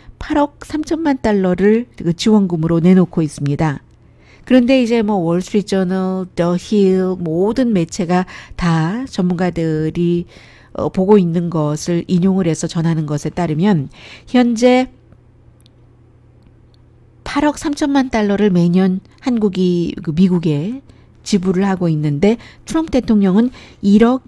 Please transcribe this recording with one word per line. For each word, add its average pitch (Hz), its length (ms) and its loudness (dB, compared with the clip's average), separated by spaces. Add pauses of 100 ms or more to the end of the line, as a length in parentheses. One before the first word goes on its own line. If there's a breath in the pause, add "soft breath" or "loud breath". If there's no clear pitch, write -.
(180 soft breath)
팔억 285 460 -4
삼천만 311 580 -4
달러를 202 640 2 (100)
그 170 180 -4
지원금으로 170 640 2
내놓고 180 400 4
있습니다. 143 640 -4 (640 soft breath)
그런데 254 360 4
이제 233 220 0
뭐 208 140 0
월스트리트저널, 185 1080 -2 (100)
더힐, 185 800 0
모든 196 540 -2
매체가 180 540 -2 (280 loud breath)
다 170 520 -2
전문가들이, 170 1200 -2 (480 loud breath)
어, - 140 -4
보고 190 300 4
있는 170 320 -2
것을 160 560 -2
인용을 185 400 0
해서 160 220 -2
전하는 160 380 -2
것에 147 240 -6
따르면, 165 580 -2 (400 loud breath)
현재 247 600 2 (2500)
팔억 294 220 0
삼천만 285 500 -2
달러를 208 420 0
매년 185 500 2 (200)
한국이 185 840 0
그 165 120 -4
미국에 175 640 0 (440 soft breath)
지불을 185 420 0
하고 185 220 -2
있는데, 156 500 0 (260 loud breath)
트럼프 320 280 -4
대통령은 220 580 2 (320 loud breath)
일억 233 460 4